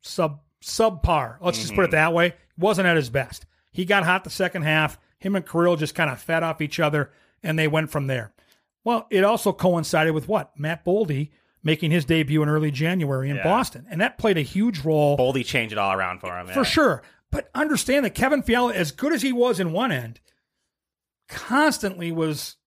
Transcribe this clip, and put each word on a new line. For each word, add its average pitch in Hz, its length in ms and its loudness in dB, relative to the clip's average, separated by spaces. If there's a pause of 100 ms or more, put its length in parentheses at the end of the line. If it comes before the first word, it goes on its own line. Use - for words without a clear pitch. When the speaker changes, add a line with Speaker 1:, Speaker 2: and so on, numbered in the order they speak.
Speaker 1:
sub-, 156 400 -4 (200)
subpar. 170 800 0
Let's 175 180 -2
just 208 160 -6
put 196 100 4
it - 20 0
Speaker 2:
Mm-hmm. 143 80 0
Speaker 1:
that 160 180 4
way. 170 200 2 (240)
Wasn't 185 300 2
at 170 80 4
his 143 140 0
best. 127 360 -6 (260)
He 180 140 -4
got 196 180 2
hot 180 200 2
the 160 60 -16
second 180 340 -2
half. 156 340 0 (220)
Him 196 160 -4
and 175 120 -4
Kirill 170 300 2
just 151 180 -4
kinda 147 200 0
fed 165 280 -2
off 165 180 -4
each 151 180 -6
other, 151 320 0 (300)
and 160 160 -4
they 156 100 2
went 156 240 0
from 143 160 -4
there. 120 260 -6 (500)
Well, 226 260 -2
it 190 140 2
also 202 300 2
coincided 165 600 2
with 156 140 -4
what? 202 320 -4
Matt 156 260 -6
Boldy 165 440 0 (340)
making 156 280 0
his 165 120 2
debut 151 400 2
in 147 60 0
early 151 220 0
January 139 580 -2
in 139 80 -4
Speaker 2:
Yeah. 95 80 -6
Speaker 1:
Boston. 190 440 -2
And 175 120 -4
that 240 160 -2
played 202 200 2
a 156 40 0
huge 185 420 -2
role. 147 340 2
Speaker 2:
Boldy 127 280 2
changed 113 260 -2
it 107 60 -4
all 98 160 2
around 92 260 -2
for 90 180 -8
him, 90 100 -10
Speaker 1:
For 92 120 -4
Speaker 2:
yeah. 262 40 2
Speaker 1:
sure. 233 400 2 (280)
But - 240 -6
understand 285 500 0
that 202 100 0
Kevin 269 280 2
Fiala, 240 300 2
as 170 180 -2
good 294 220 -2
as 240 80 -2
he 262 100 0
was 240 300 2
in 170 100 -2
one 214 220 0
end, 120 260 -8 (1080)
constantly 202 840 -2
was 160 560 -4